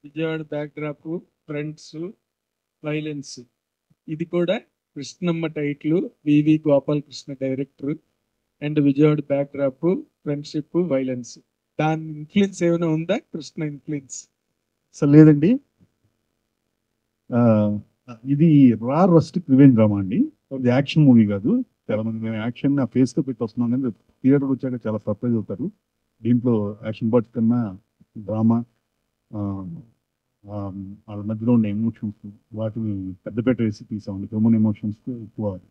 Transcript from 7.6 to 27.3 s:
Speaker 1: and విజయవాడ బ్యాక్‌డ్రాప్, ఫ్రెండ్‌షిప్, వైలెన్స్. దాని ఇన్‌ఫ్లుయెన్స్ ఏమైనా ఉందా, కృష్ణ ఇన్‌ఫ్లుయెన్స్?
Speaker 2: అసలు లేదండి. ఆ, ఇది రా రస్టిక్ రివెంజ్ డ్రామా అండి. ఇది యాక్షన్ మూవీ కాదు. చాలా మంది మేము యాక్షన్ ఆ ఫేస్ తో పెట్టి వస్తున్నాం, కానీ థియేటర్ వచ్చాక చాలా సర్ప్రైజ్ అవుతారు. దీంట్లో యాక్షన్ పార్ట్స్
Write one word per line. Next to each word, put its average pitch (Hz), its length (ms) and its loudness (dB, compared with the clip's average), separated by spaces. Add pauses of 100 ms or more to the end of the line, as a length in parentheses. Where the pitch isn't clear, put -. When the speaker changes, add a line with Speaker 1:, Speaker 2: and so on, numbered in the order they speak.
Speaker 1:
and 151 180 0
విజయవాడ 147 360 4
బ్యాక్‌డ్రాప్, 143 760 -2
ఫ్రెండ్‌షిప్, 147 840 -8
వైలెన్స్. 131 640 -4 (400)
దాని 156 320 -4
ఇన్‌ఫ్లుయెన్స్ 180 520 -2
ఏమైనా 170 240 0
ఉందా, 165 300 -2
కృష్ణ - 460 -12
ఇన్‌ఫ్లుయెన్స్? 143 680 -12 (680)
Speaker 2:
అసలు 147 160 2
లేదండి. 156 480 8 (1700)
ఆ, 120 60 2 (840)
ఇది 143 480 6
రా 131 320 0
రస్టిక్ 170 440 4
రివెంజ్ 131 260 8
డ్రామా 107 240 4
అండి. 98 180 -2 (420)
ఇది 123 100 0
యాక్షన్ 143 360 2
మూవీ 117 220 8
కాదు. 110 360 -2 (280)
చాలా 107 100 -2
మంది 110 220 -6
మేము 113 120 -6
యాక్షన్ 123 440 -2
ఆ 127 60 0
ఫేస్ 127 300 0
తో 165 60 -2
పెట్టి 127 220 -6
వస్తున్నాం, 120 380 -2
కానీ 123 100 -4
థియేటర్ 135 580 -2
వచ్చాక 127 380 -4
చాలా 107 100 -4
సర్ప్రైజ్ 117 380 -4
అవుతారు. 110 360 -6 (520)
దీంట్లో 113 640 0
యాక్షన్ 110 280 -6
పార్ట్స్ 120 220 0